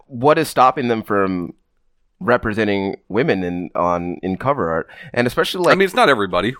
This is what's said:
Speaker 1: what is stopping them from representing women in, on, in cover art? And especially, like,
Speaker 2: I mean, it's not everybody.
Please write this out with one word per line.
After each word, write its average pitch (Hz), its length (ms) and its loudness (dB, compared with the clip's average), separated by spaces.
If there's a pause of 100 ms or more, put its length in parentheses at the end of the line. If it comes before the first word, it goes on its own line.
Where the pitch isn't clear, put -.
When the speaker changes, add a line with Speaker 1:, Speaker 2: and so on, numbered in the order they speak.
Speaker 1:
what 139 320 2
is 151 100 0
stopping 127 400 2
them 110 140 0
from 95 500 -2 (680)
representing 104 760 0 (120)
women 104 360 0
in, 87 300 -6
on, 87 480 -2
in 92 160 -4
cover 127 320 -2
art? 80 180 -4 (240)
And 120 140 0
especially, 165 400 -2
like, 190 60 6
Speaker 2:
I 185 40 6
mean, 190 80 2
it's 185 100 -2
not 240 140 4
everybody. 101 520 2